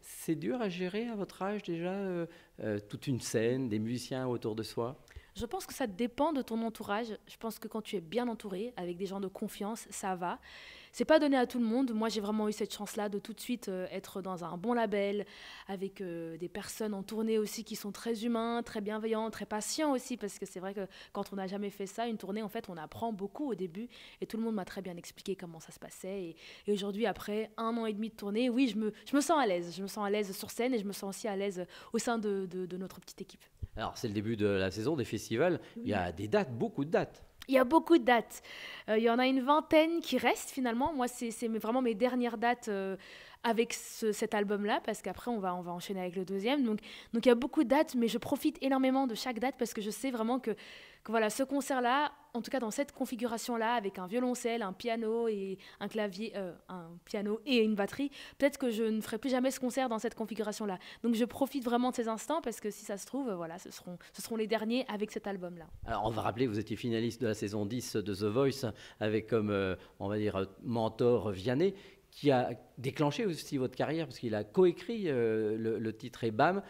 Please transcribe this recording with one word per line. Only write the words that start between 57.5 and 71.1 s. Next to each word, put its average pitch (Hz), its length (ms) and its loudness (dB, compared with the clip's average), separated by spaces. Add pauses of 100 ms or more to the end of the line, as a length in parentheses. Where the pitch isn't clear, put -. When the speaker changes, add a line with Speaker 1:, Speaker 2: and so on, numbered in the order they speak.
Speaker 2:
une 220 160 6
batterie, 202 340 -2 (280)
peut-être 277 200 4
que 254 120 0
je 220 140 0
ne 220 180 2
ferai 220 160 -6
plus 269 120 -2
jamais 254 220 4
ce - 80 -6
concert 254 280 0
dans 226 120 0
cette 226 160 -4
configuration-là. 208 600 -4 (260)
Donc 233 120 4
je 220 80 4
profite 269 400 0
vraiment 247 280 2
de - 40 -6
ces 226 120 0
instants 254 340 -2
parce 226 180 -6
que 208 100 -4
si - 160 -10
ça 202 120 -6
se - 80 -10
trouve, 262 260 -4
voilà, 170 260 -6
ce - 140 -14
seront, - 260 -12 (160)
ce - 80 -12
seront - 140 -4
les 220 100 0
derniers 220 420 2
avec 208 240 -4
cet - 140 -6
album-là. 175 420 -6 (180)
Speaker 1:
Alors 107 200 0
on 110 60 2
va 107 100 0
rappeler, 113 240 2
vous 107 140 0
étiez 107 160 -2
finaliste 117 460 0
de 120 60 2
la 110 60 4
saison 104 320 -2
dix 113 300 -4
de 104 180 0
The 98 100 -2
Voice 117 480 4 (280)
avec 107 280 2
comme, 107 220 4
euh, 98 260 4 (240)
on 98 100 -2
va 104 80 0
dire, 104 180 2
euh, 95 100 2 (180)
mentor 113 680 4